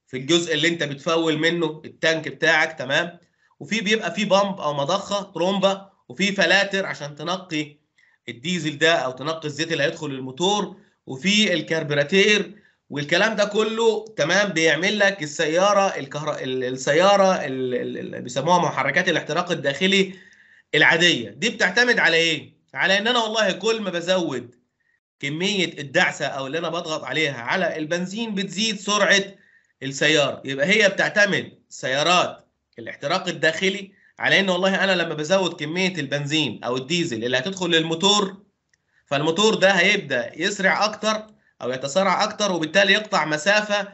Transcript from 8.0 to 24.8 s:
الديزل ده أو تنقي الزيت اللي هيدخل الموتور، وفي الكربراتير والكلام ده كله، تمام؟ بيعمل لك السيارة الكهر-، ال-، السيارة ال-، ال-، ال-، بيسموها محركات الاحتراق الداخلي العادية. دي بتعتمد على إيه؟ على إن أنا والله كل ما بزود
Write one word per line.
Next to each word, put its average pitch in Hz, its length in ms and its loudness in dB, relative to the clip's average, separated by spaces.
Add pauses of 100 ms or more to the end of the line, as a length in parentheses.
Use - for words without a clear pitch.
الديزل 147 480 -4
ده 160 180 4
أو 131 160 -2
تنقي 151 340 -8
الزيت 160 260 -6
اللي 143 120 0
هيدخل 160 240 -4
الموتور، 143 680 -2 (300)
وفي 190 480 2
الكربراتير 160 1000 2 (380)
والكلام 170 460 0
ده 202 100 2
كله، 220 600 0 (120)
تمام؟ 180 320 2
بيعمل 160 500 2
لك 196 240 2
السيارة 180 640 2
الكهر-، 147 560 -6
ال-، 131 200 -4
السيارة 180 680 4 (120)
ال-، 131 300 -4
ال-، 123 400 -6
ال-، - 60 -10
بيسموها 143 380 2
محركات 147 500 0
الاحتراق 160 420 -2
الداخلي 185 640 0 (600)
العادية. 151 540 4
دي 139 200 -4
بتعتمد 214 500 2
على 165 180 4
إيه؟ 165 360 0 (200)
على 170 240 2
إن 208 100 -2
أنا 247 120 2
والله 214 320 0
كل 214 300 -2
ما 196 80 -6
بزود 165 680 -4 (640)